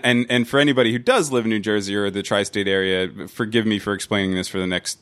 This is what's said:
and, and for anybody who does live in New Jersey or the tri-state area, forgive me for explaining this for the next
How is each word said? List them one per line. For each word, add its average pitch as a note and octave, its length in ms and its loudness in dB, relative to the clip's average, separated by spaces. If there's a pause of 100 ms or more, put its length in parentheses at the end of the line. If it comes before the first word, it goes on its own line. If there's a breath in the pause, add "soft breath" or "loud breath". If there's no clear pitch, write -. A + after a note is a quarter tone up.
and, A#2+ 260 2
and B2 160 2
for C#3 140 2
anybody C3 320 4
who B2 80 -2
does F3 320 2
live A#2+ 140 0
in A2+ 60 0
New G#2+ 100 0
Jersey G2+ 340 -2
or G2+ 140 0
the G2 140 -4
tri-state G2+ 440 0
area, F#2+ 600 0
forgive A2+ 360 0
me G#2+ 140 0
for G2+ 140 -2
explaining F#2+ 400 -2
this F#2 160 -4
for - 80 -6
the F#2 100 -2
next F2+ 340 -6